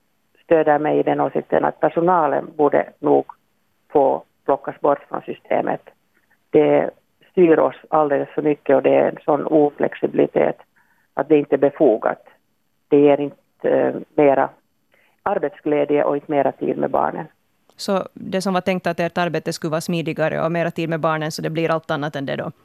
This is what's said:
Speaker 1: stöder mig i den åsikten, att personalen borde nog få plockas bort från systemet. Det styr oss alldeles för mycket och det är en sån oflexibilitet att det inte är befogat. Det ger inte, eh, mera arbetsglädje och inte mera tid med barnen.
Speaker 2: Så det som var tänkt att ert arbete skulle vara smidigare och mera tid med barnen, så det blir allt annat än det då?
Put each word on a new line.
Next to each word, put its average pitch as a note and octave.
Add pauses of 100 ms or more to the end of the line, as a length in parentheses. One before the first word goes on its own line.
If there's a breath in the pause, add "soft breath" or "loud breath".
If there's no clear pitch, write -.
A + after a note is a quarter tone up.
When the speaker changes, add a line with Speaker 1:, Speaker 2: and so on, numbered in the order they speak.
(440)
Speaker 1:
stöder D3+
mig D3
i C#3+
den D3
åsikten, D3
att -
personalen D#3+
borde D3 (100)
nog C#3+ (680)
få C3+ (220)
plockas -
bort C#3+ (100)
från -
systemet. - (680)
Det D3 (420)
styr D#3+
oss C#3 (140)
alldeles C#3+
för D3+
mycket D3
och C3
det C#3
är C#3+
en -
sån D3+
oflexibilitet D3 (560)
att D3
det D#3
inte D3
är -
befogat. C3+ (600)
Det D3
ger C#3+
inte, C#3+ (260)
eh, C3 (200)
mera C3+ (720)
arbetsglädje D3
och D3
inte D3
mera C#3
tid -
med D3
barnen. D#3 (480)
Speaker 2:
Så F#3+
det F#3+
som F#3+
var F3+
tänkt F#3
att E3+
ert E3+
arbete E3
skulle D#3+
vara D#3+
smidigare D#3
och E3
mera E3+
tid E3
med E3
barnen, D#3
så D#3+
det D#3
blir D#3+
allt D#3+
annat D3
än C#3
det D3
då? D#3+ (120)